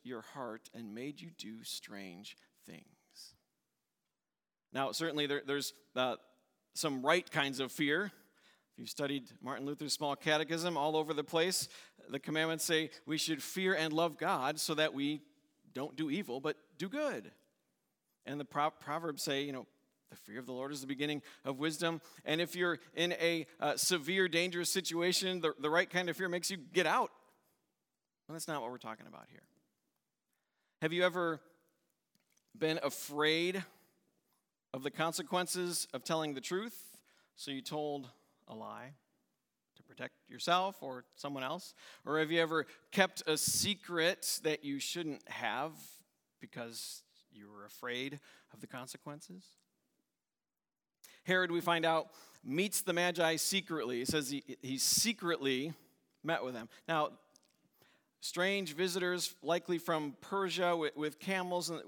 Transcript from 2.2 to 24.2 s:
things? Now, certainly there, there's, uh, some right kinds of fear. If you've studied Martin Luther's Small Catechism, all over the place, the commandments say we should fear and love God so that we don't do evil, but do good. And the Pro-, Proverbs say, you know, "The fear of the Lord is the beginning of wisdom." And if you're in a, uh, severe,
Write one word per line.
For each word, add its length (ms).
things? 720
Now, 200
certainly 340
there, 180
there's, 300
uh, 220
some 280
right 260
kinds 300
of 120
fear. 400
If 80
you've 100
studied 420
Martin 240
Luther's 280
Small 220
Catechism, 640
all 180
over 180
the 100
place, 460
the 100
commandments 440
say 280
we 100
should 240
fear 320
and 180
love 260
God 420
so 160
that 180
we 300
don't 220
do 160
evil, 280
but 160
do 100
good. 440
And 120
the 60
Pro-, 240
Proverbs 540
say, 180
you 100
know, 160
"The 60
fear 220
of 80
the 80
Lord 180
is 100
the 60
beginning 360
of 140
wisdom." 420
And 140
if 160
you're 240
in 200
a, 340
uh, 180
severe, 500